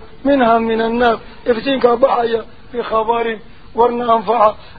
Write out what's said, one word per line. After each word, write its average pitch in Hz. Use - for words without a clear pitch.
minha 247
min 226
annaar, 233
iftiinkaa 240
baxaya, 233
bikhabarin, 226
warna 240
anfaca, 214